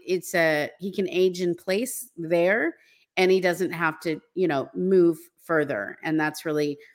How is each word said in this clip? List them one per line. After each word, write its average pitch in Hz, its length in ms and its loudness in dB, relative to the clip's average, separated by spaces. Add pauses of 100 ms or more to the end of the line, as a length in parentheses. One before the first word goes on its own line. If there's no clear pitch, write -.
it's 180 300 -4
a, 156 340 2 (100)
he 190 120 -8
can 190 160 -2
age 180 320 0
in 175 160 0
place 208 600 -6
there, 175 580 0 (400)
and 185 160 4
he 190 80 4
doesn't 180 320 0
have 165 300 -2
to, 156 180 -4 (160)
you 180 140 0
know, 139 260 -2
move 180 420 4 (260)
further. 139 600 -2
And 156 160 0
that's 151 260 -4
really 151 320 -2 (180)